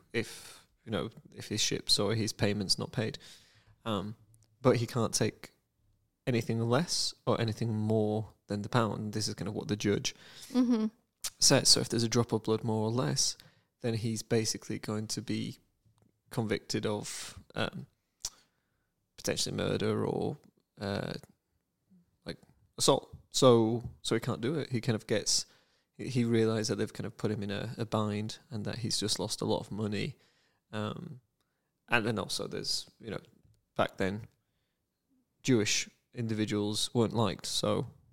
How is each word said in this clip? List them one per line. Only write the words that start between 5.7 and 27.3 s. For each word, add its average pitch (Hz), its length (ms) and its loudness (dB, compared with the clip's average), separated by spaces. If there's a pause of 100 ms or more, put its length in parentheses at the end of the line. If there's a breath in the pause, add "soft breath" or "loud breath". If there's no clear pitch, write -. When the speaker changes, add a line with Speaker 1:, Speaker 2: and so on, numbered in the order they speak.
Speaker 1:
anything 117 340 0
less 120 520 0 (140)
or 123 140 4
anything 113 340 -2
more 107 540 0 (180)
than 104 160 -4
the 104 60 -8
pound. 107 440 2
This 107 140 -2
is 104 80 -6
kind - 140 -6
of 107 60 -6
what - 120 -6
the 104 100 0
judge 107 380 0 (400 loud breath)
Speaker 2:
Mm-hmm. 233 320 4 (540)
Speaker 1:
says. - 280 8
So - 120 6
if 127 80 -2
there's 117 160 2
a 113 40 0
drop 117 240 2
of 110 120 0
blood 110 180 2
more 110 240 0
or 113 60 0
less, 135 440 0 (460 soft breath)
then 113 120 -2
he's 110 280 -4
basically 110 560 -2
going 107 300 -4
to - 120 -6
be 110 380 -6 (720)
convicted 107 560 -2
of, - 520 -6 (180)
um, - 300 -4 (1300 loud breath)
potentially - 400 -4
murder 101 480 -2
or, - 320 -2 (440)
uh, 101 320 -4 (1120)
like, - 100 -10 (400)
assault. - 320 4 (220)
So, 117 540 6 (180)
so - 140 0
he 113 40 -2
can't 110 200 -2
do 147 160 -2
it. 139 140 -4
He 123 100 -2
kind 113 160 2
of - 100 -10
gets, - 400 0 (500)
he, - 120 -8
he 123 160 2
realized 110 460 2
that 107 60 0
they've 104 160 -4
kind - 140 -8
of - 100 -12
put 107 140 -2